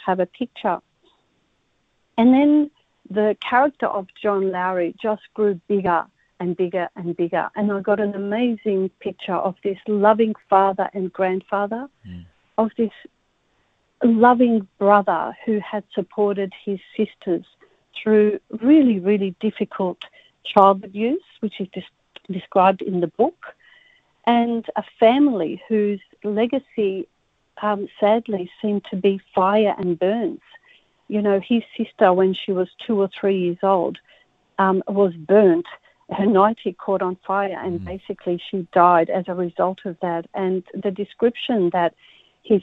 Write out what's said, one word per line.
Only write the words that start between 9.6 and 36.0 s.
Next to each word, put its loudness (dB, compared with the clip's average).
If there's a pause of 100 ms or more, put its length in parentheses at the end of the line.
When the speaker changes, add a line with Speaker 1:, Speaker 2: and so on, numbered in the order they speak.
Speaker 1:
this -4 (100)
loving 2 (140)
father 2
and -6
grandfather, -4 (160)
Speaker 2:
Mm. -16 (320)
Speaker 1:
of 0
this -2 (1080)
loving 4 (120)
brother 2
who -2
had -8 (100)
supported -4 (120)
his -4 (180)
sisters -4 (560)
through 2 (240)
really, 4
really 0
difficult -4 (460)
child 6
abuse, -4 (180)
which -8
is -8
des-, -16
described 0
in -4
the -2
book, -4 (720)
and 0 (120)
a -4 (140)
family 2
whose 0 (240)
legacy, -2 (540)
um, -2 (120)
sadly, 0 (120)
seemed -2
to -6
be 0 (140)
fire 2
and -2
burns. -2 (680)
You -2
know, 2
his 0 (140)
sister, 2
when 4
she -6
was -2 (180)
two 0
or 2
three -2
years -2
old, 0 (600)
um, 2
was 2
burnt. 4 (440)